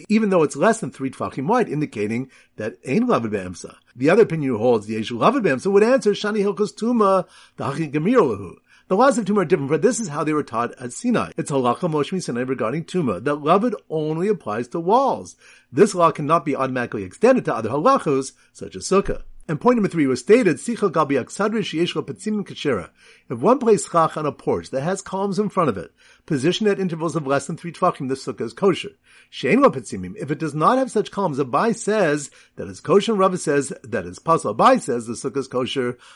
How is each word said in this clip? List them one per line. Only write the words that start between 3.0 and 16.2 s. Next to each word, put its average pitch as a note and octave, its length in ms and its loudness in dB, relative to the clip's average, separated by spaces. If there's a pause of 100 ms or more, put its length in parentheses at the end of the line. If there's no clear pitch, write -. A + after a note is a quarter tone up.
Lavid A#2+ 260 0
Be'emsa. F#2 440 -8 (180)
The B2+ 140 0
other G#3 140 6
opinion C#3+ 340 0
holds, G#2+ 320 2
Yesh A2 220 -6
Lavid F3+ 320 2
Be'emsa D#3 280 0
would G3+ 120 6
answer, A3+ 300 4
Shani G#3 300 -2
Hilchos G3 320 -2
Tuma, G#3 520 2 (320)
the A#2+ 60 -6
Hachid C#3 280 -4
Gemir E3 240 0
Lahu. G#2+ 380 2 (340)
The F#3 80 0
laws B3 220 4
of A3 60 -2
Tuma G3+ 180 2
are - 20 0
different, C#3+ 260 0
for D#3 80 2
this A3 220 2
is G#3 80 -8
how D3 160 -6
they D3+ 80 0
were D3+ 100 0
taught A#2 300 -4
at B2 200 -12
Sinai. D#3 440 -2
It's D3+ 160 -6
Halacha C3+ 360 0
Moshe D3+ 320 -2
Sinai B2 200 -4
regarding B2+ 460 -4
Tuma, A#2 360 -2
that D3 140 -2
Lavid F#3+ 380 2 (140)
only D#3 380 -2
applies B2 400 -2
to E3+ 140 -8
walls. F3 560 0 (340)
This F3+ 240 4
law E3+ 160 4
cannot D#3 340 0